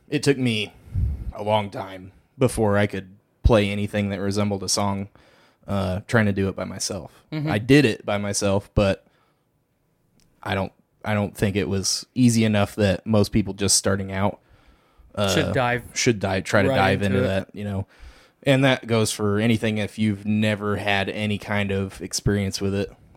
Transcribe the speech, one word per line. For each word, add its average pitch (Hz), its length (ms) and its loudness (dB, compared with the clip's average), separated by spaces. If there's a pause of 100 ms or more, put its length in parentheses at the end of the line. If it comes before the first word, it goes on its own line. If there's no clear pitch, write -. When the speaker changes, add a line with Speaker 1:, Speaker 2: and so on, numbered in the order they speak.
Speaker 1:
it 147 140 -4
took 139 160 2
me 110 340 -2 (600)
a 107 80 -8
long 104 260 0
time 95 440 -14 (260)
before 110 400 2
I 104 80 2
could 95 220 -8 (340)
play 104 260 6
anything 101 400 -2
that 98 100 -4
resembled 101 440 -2
a 92 60 -6
song, 101 400 -2 (580)
uh, 95 400 -2
trying 113 180 4
to 101 80 2
do 98 160 0
it 90 60 -6
by 95 80 -6
myself. 95 480 -8 (200)
Speaker 2:
Mm-hmm. 151 200 -4
Speaker 1:
I 110 80 0
did 135 260 6
it 107 220 -2
by 104 100 0
myself, 101 560 -2
but 98 320 2 (1400)
I 98 140 -4
don't, 95 160 -4 (320)
I 107 100 -2
don't 104 240 -2
think 98 180 0
it 98 140 0
was 95 460 -4
easy 117 280 4
enough 104 320 2
that 98 300 0
most 107 260 2
people 98 220 0
just 98 220 0
starting 98 360 -2
out, 95 280 -2 (760)
uh, 101 200 0
Speaker 2:
Should 120 200 0
dive 123 300 0 (100)
Speaker 1:
should 113 260 0
dive, 95 240 -2
try 104 200 2
to 95 60 2
Speaker 2:
right 95 60 0
Speaker 1:
dive 95 280 2
Speaker 2:
into 98 160 0
Speaker 1:
into - 0 -
Speaker 2:
it. 98 80 2
Speaker 1:
that, 95 280 -2
you 104 80 -10
know. 98 220 -6 (580)
And 135 200 4
that 131 220 2
goes 113 260 2
for 104 280 0
anything 110 400 2
if 101 180 -6
you've 104 280 0
never 107 500 0
had 98 340 0
any 104 300 -4
kind 104 320 -2
of 98 280 -4
experience 98 600 -2
with 98 140 -2
it. 101 160 -4 (260)